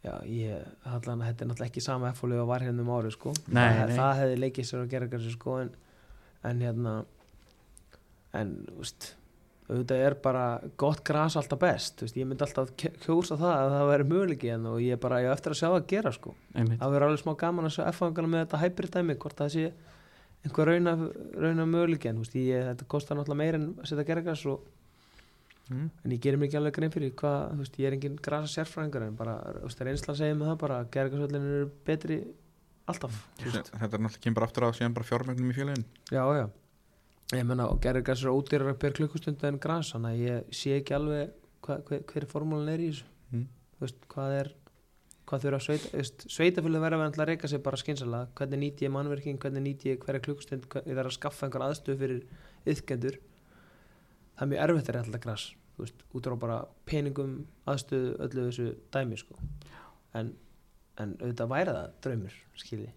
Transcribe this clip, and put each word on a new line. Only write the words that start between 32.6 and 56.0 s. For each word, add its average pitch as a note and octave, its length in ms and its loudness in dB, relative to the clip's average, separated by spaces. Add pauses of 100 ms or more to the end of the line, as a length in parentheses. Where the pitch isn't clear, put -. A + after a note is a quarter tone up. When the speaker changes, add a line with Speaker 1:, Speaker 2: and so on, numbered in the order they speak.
Speaker 1:
alltaf, C3 280 -4 (240)
þú A#2+ 80 -6
Speaker 3:
Þetta A#2 160 -2
Speaker 1:
veist. - 100 -14
Speaker 3:
er G#2+ 80 -8
náttúrulega A2 400 -2
kemur A2+ 140 0
bara A2+ 120 2
aftur B2 200 2
að A#2 100 2
síðan A#2 220 0
bara A2+ 100 -4
fjármögnum B2+ 400 0
í B2 80 0
félaginu. C#3 280 -2 (260)
Speaker 1:
Já, C3 100 2 (160)
já. B2+ 80 2 (880)
Ég B2 160 0
meina, B2 220 2
og A#2+ 100 4
gervigras B2+ 420 2
er C3+ 60 0
ódýrara C3+ 500 2
per C#3+ 140 0
klukkustund D3+ 500 -2
en C#3+ 160 0
gras, D#3+ 360 -2
þannig A#2 180 -2
að A#2 80 0
ég A#2+ 320 0
sé C#3 300 0
ekki C#3 180 0
alveg D3 320 -2 (300)
hva-, C#3+ 200 -4
hver, C#3+ 300 -4
hver C#3+ 160 -2
formúlan D3+ 400 -2
er E3 160 0
í E3 80 0
þessu. B2+ 120 -10 (280)
Speaker 3:
Mm. A#2+ 160 -2
Speaker 1:
Þú - 400 -12
veist, - 240 -14
hvað C#3 320 -2
er, C#3+ 80 -10 (720)
hvað C3+ 220 -2
þurfa C#3 180 0
sveita-, D3+ 300 0
þú C#3+ 100 0
veist, - 240 -12
sveitarfélögin D#3+ 560 4
verða D#3+ 160 4
væntanlega D3+ 240 2
að D#3+ 140 2
reka D3+ 100 -4
sig C#3 160 -2
bara C3+ 160 -2
skynsamlega. B2 560 -4
Hvernig C#3 240 -2
nýti C#3+ 240 -2
ég C3+ 80 0
mannvirkin, C#3+ 480 -2
hvernig C3+ 240 -2
nýti C#3 320 -2
ég C3 80 -10
hverja C3+ 160 -2
klukkustund, C#3 480 -6
hver, C3+ 160 -6
ég D#3 100 -6
þarf C3 140 0
að B2 80 -6
skaffa C#3+ 320 -4
einhver C3 240 -2
aðstöðu C#3 320 -4
fyrir B2+ 220 -2 (420)
iðkendur. C3+ 480 -2 (1160)
Það - 80 -6
er C#3 80 0
mjög C#3 140 0
erfitt D#3+ 260 2
að B2 60 -2
reka A#2 100 -4
þetta A2 160 -6
gras, A2 200 -6 (340)
þú - 80 -8
veist, - 160 -14 (180)